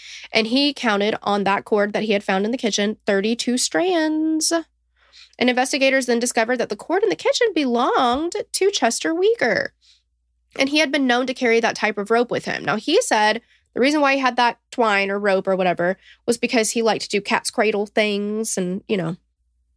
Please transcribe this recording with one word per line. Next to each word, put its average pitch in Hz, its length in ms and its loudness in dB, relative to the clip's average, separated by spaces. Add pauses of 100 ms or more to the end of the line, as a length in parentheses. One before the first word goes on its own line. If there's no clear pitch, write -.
(320)
And 226 140 0
he 277 260 2
counted 208 500 0
on 202 220 0
that 196 220 0
cord 208 260 2
that 202 120 -2
he 220 80 -2
had 202 120 0
found 196 220 0
in 220 40 -2
the 262 60 -2
kitchen, 208 400 -2 (100)
thirty-two 226 520 0
strands. 311 920 0 (880)
And 247 120 2
investigators 262 560 2
then 240 120 2
discovered 240 380 0
that 233 140 -4
the 208 60 -4
cord 359 260 -2
in 427 80 2
the - 40 0
kitchen 494 400 0
belonged 277 800 0 (220)
to 381 160 2
Chester 311 440 0
Weger. 370 600 0 (840)
And 277 120 0
he 302 80 0
had 311 120 2
been 277 160 0
known 247 200 2
to 254 80 -4
carry 233 260 2
that 226 160 0
type 214 220 -2
of 202 120 -8
rope 233 200 2
with 165 160 -4
him. - 180 -6
Now, - 120 -2
he 311 260 0
said 214 400 0 (320)
the - 60 -4
reason 294 200 2
why 269 140 4
he 277 40 0
had 254 180 0
that 240 220 0 (140)
twine 202 380 2
or 202 80 -4
rope 196 280 0
or 190 100 2
whatever 180 420 0 (280)
was 233 120 0
because 226 320 0
he 240 100 -2
liked 214 220 0
to - 80 -10
do 202 100 0
cat's - 300 -4
cradle 208 340 0
things 208 720 -2
and, 185 320 -4
you 220 80 0
know. 175 200 -4 (600)